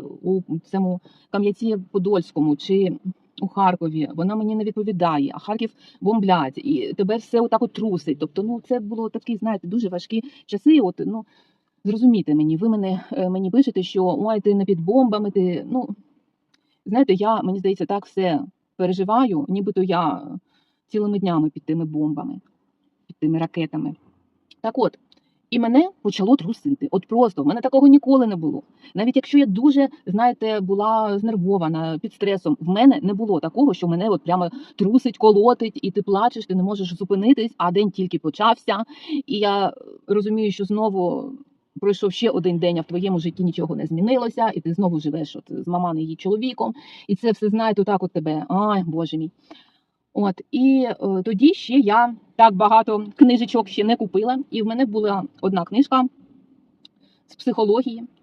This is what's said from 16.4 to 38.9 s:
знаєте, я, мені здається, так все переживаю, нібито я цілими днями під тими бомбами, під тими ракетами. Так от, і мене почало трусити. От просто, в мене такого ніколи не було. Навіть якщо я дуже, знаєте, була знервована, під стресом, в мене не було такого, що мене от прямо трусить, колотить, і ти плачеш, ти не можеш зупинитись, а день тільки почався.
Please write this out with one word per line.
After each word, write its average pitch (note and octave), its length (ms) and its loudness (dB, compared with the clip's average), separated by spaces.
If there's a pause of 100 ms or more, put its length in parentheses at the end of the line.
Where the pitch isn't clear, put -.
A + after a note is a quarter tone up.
знаєте, A3 280 2
я, G#3 280 0
мені F#3 160 -2
здається, F#3+ 280 -2
так G3+ 200 -4
все F3 340 -2 (360)
переживаю, F#3+ 720 0
нібито F#3+ 340 -2
я E3+ 400 -2 (640)
цілими G#3 320 -2
днями E3 320 0
під - 120 -16
тими E3 220 -4
бомбами, D3+ 560 -6 (680)
під - 100 -20
тими D#3+ 220 0
ракетами. D#3+ 560 -6 (680)
Так A3+ 180 -6
от, A3 200 0 (520)
і A#3 80 -2
мене B3 320 4 (120)
почало G#3 340 2
трусити. A3 540 -4
От F#3 160 -2
просто, A3+ 360 0
в C3+ 40 0
мене G3 140 0
такого C4+ 260 4
ніколи C4+ 400 6
не G3+ 100 -2
було. D#3+ 260 -4 (320)
Навіть A3+ 220 0
якщо C#4+ 220 2
я C#4 80 6
дуже, C4 420 2 (180)
знаєте, A3 540 0
була G#3 580 0
знервована, E3+ 800 -2
під - 160 -12
стресом, G3 460 -2
в E3 80 -8
мене A#3 340 6
не G3+ 120 0
було G3 260 -2
такого, A3 340 0
що - 140 -4
мене E3+ 200 0
от F#3 140 0
прямо F3 280 -2 (260)
трусить, G#3+ 420 0
колотить, A3 640 4
і F#3+ 80 -4
ти G3+ 120 -4
плачеш, G#3 440 0
ти F#3+ 80 -4
не F#3 80 0
можеш F#3+ 320 -4
зупинитись, G#3 640 0
а F3 140 -2
день G3 200 0
тільки F3+ 280 -4
почався. G#3 680 0 (420)